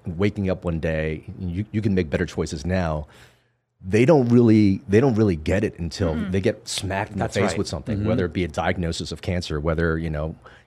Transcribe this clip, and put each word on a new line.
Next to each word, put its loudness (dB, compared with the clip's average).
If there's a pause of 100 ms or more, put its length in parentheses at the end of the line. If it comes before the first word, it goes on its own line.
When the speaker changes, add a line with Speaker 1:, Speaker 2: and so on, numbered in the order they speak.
Speaker 1:
waking -2
up -4
one -2
day, -4 (160)
you, -6
you -4
can 0
make 0
better 0
choices -6
now. -2 (800)
They 4
don't 6
really, 6
they 6
don't 4
really 2
get 0
it -4
until -2
Speaker 2:
Mm-hmm. -4
Speaker 1:
they 0
get -2
smacked -6
in -4
Speaker 3:
That's -4
Speaker 1:
the 0
face 2
Speaker 3:
right. -6
Speaker 1:
with -2
something, -6
Speaker 3:
Mm-hmm. -2
Speaker 1:
whether 0
it -4
be -2
a -2
diagnosis -2
of -12
cancer, -4
whether, 0
you -4
know, -6 (320)